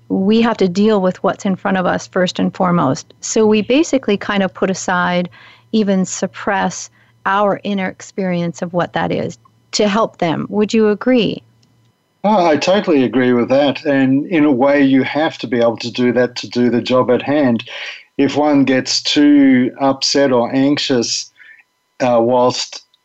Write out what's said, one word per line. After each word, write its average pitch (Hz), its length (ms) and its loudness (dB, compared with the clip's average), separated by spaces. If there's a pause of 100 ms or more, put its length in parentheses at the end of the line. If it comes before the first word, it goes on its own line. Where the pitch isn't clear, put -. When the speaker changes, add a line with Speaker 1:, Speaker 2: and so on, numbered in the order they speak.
Speaker 1:
we 196 340 2
have 226 160 0
to 190 100 2
deal 202 340 2
with 185 220 -2
what's - 220 -2
in 190 100 0
front 196 220 -2
of 180 80 -2
us 175 220 -2
first 185 320 -2
and 185 160 -2
foremost. 175 640 -2
So - 260 0
we 214 160 2
basically 254 560 0
kind 202 260 -2
of 185 100 -4
put 190 160 -2
aside, 180 600 -2 (420)
even 196 340 0
suppress - 840 -6 (360)
our 196 380 0
inner 196 240 -4
experience 180 720 -6
of 175 120 -8
what 170 200 -4
that 170 180 -2
is - 260 -6 (340)
to 214 160 0
help 214 300 -2
them. 143 320 -4
Would 208 240 -2
you 220 160 2
agree? 208 540 0 (800)
Speaker 2:
Oh, 196 220 2
I 156 120 2
totally 180 460 2
agree 123 300 2
with 117 160 0
that. 135 360 0
And 139 420 2
in 151 180 2
a 151 60 2
way, 143 300 2
you 135 220 4
have 147 360 -4
to 131 80 -8
be 117 120 -2
able 117 180 0
to 120 140 -10
do 123 220 0
that 123 240 0
to - 120 -12
do 123 200 0
the 117 120 0
job 123 300 0
at 120 100 2
hand. 135 480 0 (480)
If 135 180 0
one 143 300 2
gets 131 360 -2
too 139 800 4
upset 135 540 0
or 117 200 0
anxious, 135 800 -2 (720)
uh, 123 200 2
whilst 123 640 0 (220)